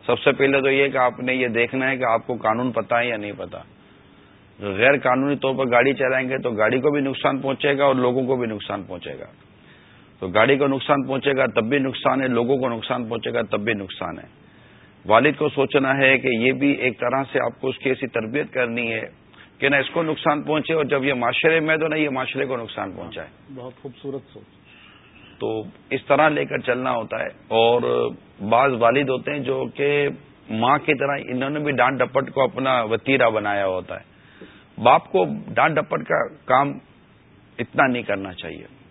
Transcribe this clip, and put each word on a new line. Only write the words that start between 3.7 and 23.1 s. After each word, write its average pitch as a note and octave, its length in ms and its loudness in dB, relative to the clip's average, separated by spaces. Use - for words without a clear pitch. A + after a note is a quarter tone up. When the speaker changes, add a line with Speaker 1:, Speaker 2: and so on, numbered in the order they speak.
Speaker 1:
غیر G#2 440 2
قانونی C3+ 320 2
طور C3+ 200 -2
پر B2+ 160 -2
گاڑی B2 220 4
چلائیں C3 360 -2
گے C3 80 -4
تو B2 140 -4
گاڑی A2 280 2
کو C#3+ 120 2
بھی D3 100 0
نقصان C3+ 380 -2
پہنچے C3+ 380 -2
گا C#3+ 80 2
اور C#3 100 4
لوگوں B2 280 0
کو B2+ 120 0
بھی B2 120 -2
نقصان G2+ 360 -6
پہنچے F2 360 -12
گا۔ - 60 -14
تو F#2+ 80 -6
گاڑی A2 300 4
کو C#3+ 100 2
نقصان C3+ 400 0
پہنچے C3+ 300 0
گا C3 80 2
تب A2 240 0
بھی C#3+ 100 2
نقصان C3 420 0
ہے، C3 60 0
لوگوں A#2+ 300 0
کو B2+ 120 -2
نقصان A#2+ 360 -4
پہنچے A2+ 280 -6
گا A#2 80 0
تب G#2+ 180 -4
بھی G#2+ 140 -2
نقصان F#2 460 -8
ہے۔ - 80 -20
والد B2 320 6
کو D3+ 120 0
سوچنا C3+ 480 0
ہے C3+ 200 6
کہ B2+ 100 -2
یہ B2 240 2
بھی C3+ 200 2
ایک B2+ 280 -2
طرح B2+ 320 0
سے C3+ 80 0
آپ A#2+ 220 -4
کو C3 60 -2
اس C3 100 -4
کی - 120 -2
ایسی B2+ 180 -2
تربیت A#2 460 -4
کرنی A#2+ 400 -2
ہے A2+ 120 -6
کہ C3+ 100 2
نہ C#3+ 60 2
اس C3+ 140 0
کو E3+ 140 -2
نقصان D3+ 380 0
پہنچے، D3+ 320 -2
اور D#3 120 2
جب C3+ 180 0
یہ C#3 100 2
معاشرے B2+ 460 2
میں D#3 180 0
تو D#3 100 -2
نہ D#3 80 -2
یہ D3+ 140 0
معاشرے C3 360 -4
کو B2+ 120 -4
نقصان G#2 340 -8
پہنچائے۔ E2+ 360 -12